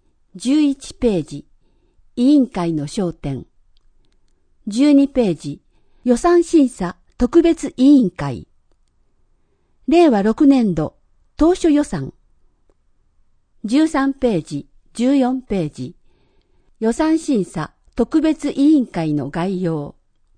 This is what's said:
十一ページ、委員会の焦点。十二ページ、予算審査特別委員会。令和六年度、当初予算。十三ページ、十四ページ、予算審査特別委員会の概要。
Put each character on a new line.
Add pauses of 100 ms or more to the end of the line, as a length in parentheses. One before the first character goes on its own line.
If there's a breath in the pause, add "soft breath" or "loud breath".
(340)
十
一
ペ
ー
ジ、 (680)
委
員
会
の
焦
点。 (1200)
十
二
ペ
ー
ジ、 (420)
予
算
審
査 (180)
特
別
委
員
会。 (1400)
令
和
六
年
度、 (400)
当
初
予
算。 (1500)
十
三
ペ
ー
ジ、 (240)
十
四
ペ
ー
ジ、 (800)
予
算
審
査 (240)
特
別
委
員
会
の
概
要。 (440)